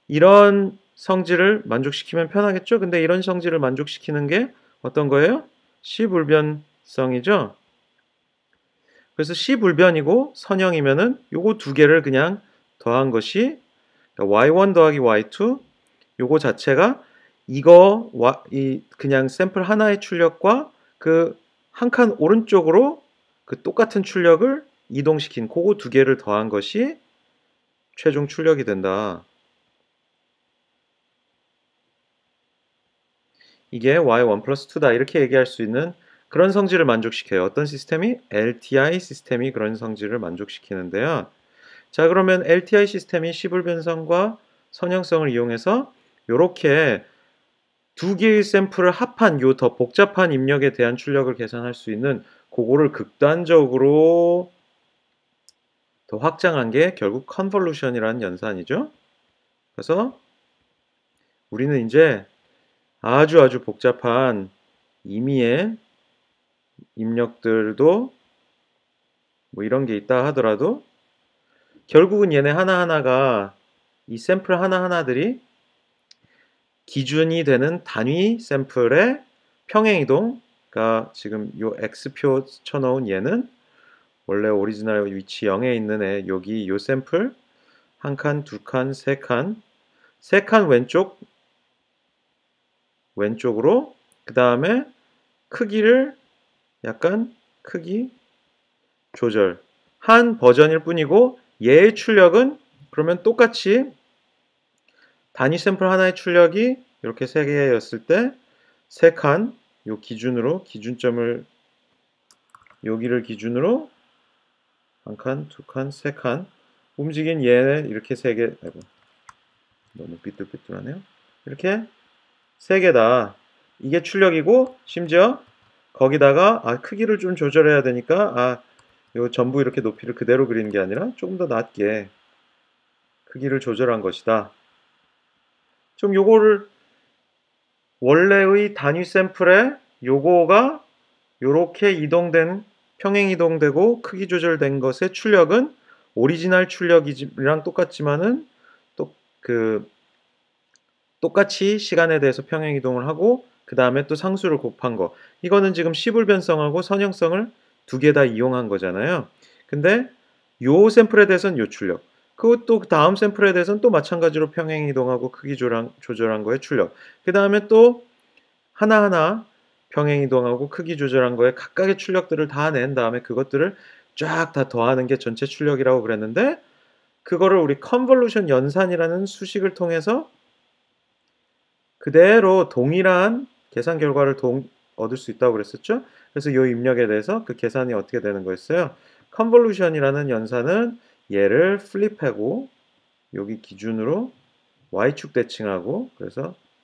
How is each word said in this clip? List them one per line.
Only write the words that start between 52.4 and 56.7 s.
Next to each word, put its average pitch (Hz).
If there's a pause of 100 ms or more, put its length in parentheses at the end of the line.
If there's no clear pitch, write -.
그거를 131
극단적으로 160 (1600)
더 107
확장한 147